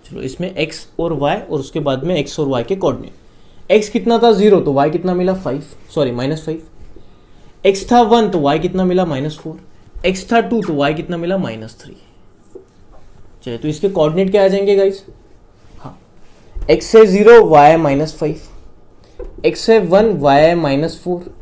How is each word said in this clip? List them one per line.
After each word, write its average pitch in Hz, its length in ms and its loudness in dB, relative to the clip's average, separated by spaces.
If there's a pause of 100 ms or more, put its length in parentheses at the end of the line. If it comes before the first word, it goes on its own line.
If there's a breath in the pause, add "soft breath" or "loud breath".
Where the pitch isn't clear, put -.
(120)
तो - 100 -14
इसमें 175 320 -10
एक्स - 320 -8 (140)
और 165 140 -4
वाई 143 220 -2
और 151 240 -8
उसके 156 220 -8
बाद 135 220 -4
में 180 120 -2
एक्स - 240 -6
और 147 80 -2
वाई 123 160 -4
के 196 120 -6
coordinate। - 960 -8
एक्स 214 160 2
कितना 233 300 -2
था? 233 140 4
ज़ीरो, 196 280 4
तो 147 120 -4
वाई 139 180 0
कितना 175 240 -4
मिला? 185 200 -2
five, 151 280 -8 (320)
Sorry, 143 180 -2
minus 135 320 -6
five। 160 180 -8 (1000 soft breath)
एक्स 190 280 -2
था 240 100 6
वन, 226 260 2
तो 180 120 -2
वाई 143 180 0
कितना 185 260 -4
मिला? 180 220 0
माइनस 156 320 -6
फ़ोर। - 680 -12
एक्स 190 260 -4
था 233 100 4
टू, 214 200 -4
तो 170 120 -4
वाई 143 200 -2
कितना 170 220 -10
मिला? 175 220 -6
माइनस 113 420 -10
थ्री। - 160 -20 (1500)
चलिए, 117 140 -10
तो 151 100 -8
इसके 151 220 -4
coordinate 180 400 0
क्या 202 140 2
आ 196 40 4
जाएंगे 196 280 0
guys? 196 280 -2 (760)
हाँ, - 200 -20 (720 soft breath)
एक्स - 260 0
है 220 100 10
ज़ीरो, 208 380 8
वाई 151 260 6
है 165 80 4
माइनस 151 380 -2
फ़ाइव, 156 240 -6 (1040 soft breath)
एक्स - 240 -2
है 220 100 6
वन, 196 380 2
वाई 139 220 2
है 165 160 4
माइनस 156 480 -2
फ़ोर 180 380 -8